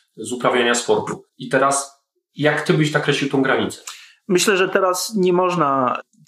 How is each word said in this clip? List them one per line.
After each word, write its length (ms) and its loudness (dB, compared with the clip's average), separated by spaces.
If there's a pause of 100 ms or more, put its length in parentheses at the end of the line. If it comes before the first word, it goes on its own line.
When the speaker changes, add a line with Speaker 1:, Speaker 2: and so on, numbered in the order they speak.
(160)
Speaker 1:
z 160 -12
uprawiania 440 0
sportu. 480 -2 (140)
I 120 -12
teraz, 540 -2 (320)
jak 260 0
ty 120 2
byś 200 2
nakreślił 360 0
tą 120 0
granicę? 400 -2 (460)
Speaker 2:
Myślę, 300 2
że 120 0
teraz 460 -2
nie 180 2
można 680 0 (260)